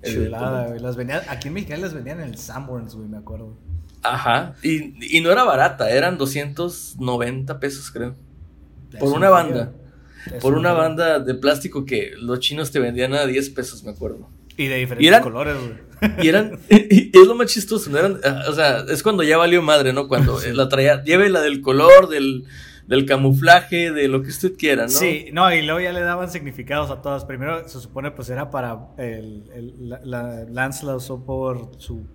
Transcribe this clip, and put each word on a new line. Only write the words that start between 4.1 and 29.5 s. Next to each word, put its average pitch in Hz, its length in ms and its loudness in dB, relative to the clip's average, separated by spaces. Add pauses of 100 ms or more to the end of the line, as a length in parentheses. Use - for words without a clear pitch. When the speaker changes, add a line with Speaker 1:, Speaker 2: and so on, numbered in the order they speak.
Speaker 2:
y, 151 540 -6
y 165 60 4
no 165 100 2
era 247 120 4
barata, 135 460 0
eran 156 280 0
doscientos 143 800 -8
noventa 127 600 -6
pesos, 139 320 -8
creo. 123 240 -10 (800)
Speaker 1:
Es - 80 -20
Speaker 2:
Por 139 80 0
Speaker 1:
una 143 80 0
Speaker 2:
una 185 120 4
Speaker 1:
joya. 180 140 6
Speaker 2:
banda. 127 300 -6 (540)
Speaker 1:
Es 123 160 -14
Speaker 2:
Por 135 100 2
Speaker 1:
una 156 80 0
Speaker 2:
una 175 100 0
Speaker 1:
joya. 170 180 2
Speaker 2:
banda 160 320 0
de 127 140 -4
plástico 139 520 -2
que 110 320 -6
los 120 220 -6
chinos 143 300 -6
te 143 100 -4
vendían 123 340 -2
a 143 120 0
diez 131 220 -2
pesos, - 360 -12
me 107 80 -14
acuerdo. - 360 -12 (300)
Speaker 1:
Y 143 80 -4
de 135 100 -4
diferentes 127 280 -2
Speaker 2:
Y 160 40 6
eran, 220 140 8
Speaker 1:
colores, 139 360 -6
güey. 120 280 -14 (320)
<laughs> 180 60 0
Speaker 2:
y 156 40 4
eran, 202 300 0 (100)
y, 208 260 8
y - 200 6
es 185 120 12
lo 233 80 0
más 233 140 0
chistoso, 208 420 -4
¿no? 143 80 -2
Eran, 190 260 0
ah, 135 240 -2
o 151 40 -4
sea, 143 360 2
es 143 140 -4
cuando 208 200 0
ya 156 160 4
valió 170 240 4
madre, 147 300 2
¿no? 139 160 -4
Cuando, 131 300 2
Speaker 1:
Sí. 120 120 -6
Speaker 2:
eh, 120 40 -6
la 135 140 0
traía, 135 360 2
lleve 185 260 4
la 175 100 2
del 147 220 -2
color, 143 460 10
del 135 360 -4 (420)
del 135 200 2
camuflaje, 165 840 4
de 143 160 0
lo 135 140 -2
que 135 60 -12
usted 185 280 -4
quiera, 135 280 0
¿no? 120 60 -6
Speaker 1:
Sí, 151 420 -2
no, 175 200 2
y 165 100 0
luego 156 180 -2
ya 180 120 -4
le 180 100 -6
daban 175 280 -4
significados 139 600 -8
a 127 120 -12
todas. 139 220 -8
Primero, 151 440 -10
se 131 120 -18
supone, 135 320 -12
pues, 123 180 -14
era 131 200 -10
para 120 280 -8 (200)
el, 110 460 -14 (100)